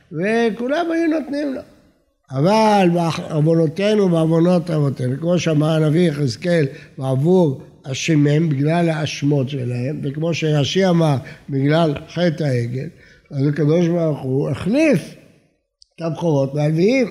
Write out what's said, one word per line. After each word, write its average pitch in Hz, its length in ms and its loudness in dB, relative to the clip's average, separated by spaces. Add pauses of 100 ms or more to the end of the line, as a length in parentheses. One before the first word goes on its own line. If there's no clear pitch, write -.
(120)
וכולם 233 800 -2
היו 330 300 0
נותנים 285 340 -6
לו. - 60 -10 (680)
אבל 196 640 4
בעוונותינו 165 1080 0
ובעוונות 165 640 2
אבותינו, 135 500 -2
כמו 170 180 0
שאמר 156 320 0
הנביא 160 380 2
יחזקאל, 147 580 0 (320)
"בעבור 139 600 2 (220)
אשמיהם", 147 680 2
בגלל 156 400 0
האשמות 143 600 -2
שלהם, 127 540 -6
וכמו 151 320 -4
שרש"י 156 540 0
אמר, 160 280 2 (340)
בגלל 147 440 2 (140)
חטא 170 360 -2
העגל, 127 440 -4 (420)
אז 139 160 -2
הקדוש 156 420 2
ברוך 160 320 -2
הוא 143 300 -2
החליף 247 640 0 (840)
את 170 60 -14
הבכורות 147 520 0
מהלוויים. 170 560 2